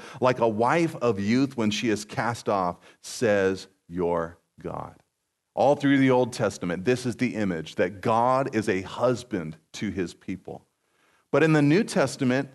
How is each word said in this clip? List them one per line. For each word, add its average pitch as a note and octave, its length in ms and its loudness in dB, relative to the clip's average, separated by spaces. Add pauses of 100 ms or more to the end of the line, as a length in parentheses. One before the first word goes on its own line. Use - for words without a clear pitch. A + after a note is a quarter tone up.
(220)
like B2+ 180 2
a A#2 80 4
wife C3 540 0
of A#2 180 0
youth B2 380 0
when G#2+ 120 0
she G#2+ 200 -2
is G#2 160 -2
cast A#2 420 -6
off, F#2 300 0 (240)
says G2 680 0 (220)
your E2+ 480 -2 (260)
God." D#2 320 -10 (580)
All C3 220 4
through C#3 220 2
the C3+ 140 6
Old B2+ 200 2
Testament, F#2 540 -4
this B2 200 0
is A#2 120 -4
the B2 180 -2
image F2+ 400 -4
that F#2+ 240 -2
God A#2+ 560 2
is A2 140 -2
a F#2+ 140 0
husband G2 760 -4 (160)
to G#2+ 160 -6
his F2+ 240 -6
people. - 520 -14 (640)
But C#3+ 140 4
in D#3+ 80 6
the D3+ 100 6
New D3 220 4
Testament, C3+ 720 0